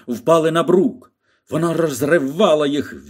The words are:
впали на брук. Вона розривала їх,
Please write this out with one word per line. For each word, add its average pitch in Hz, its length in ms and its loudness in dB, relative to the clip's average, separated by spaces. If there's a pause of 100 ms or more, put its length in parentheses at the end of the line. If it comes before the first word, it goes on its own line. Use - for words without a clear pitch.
впали 160 440 0
на 165 120 0
брук. 160 480 0 (380)
Вона 160 240 -2
розривала 151 960 0
їх, 143 260 -4 (160)